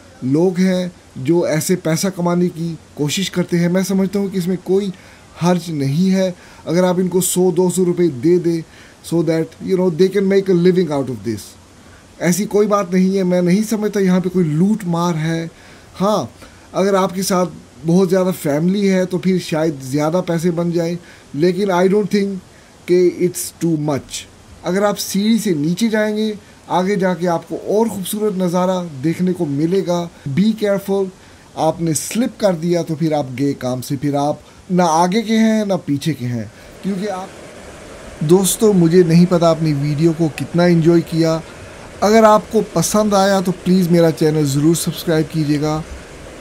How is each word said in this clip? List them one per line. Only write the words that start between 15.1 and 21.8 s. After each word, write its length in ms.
है। 340
हाँ, 360
अगर 200
आपके 280
साथ 240
बहुत 240
ज़्यादा 220
family 560
है 200
तो 120
फिर 220
शायद 420
ज़्यादा 400
पैसे 280
बन 220
जाएं, 240
लेकिन 340
I 200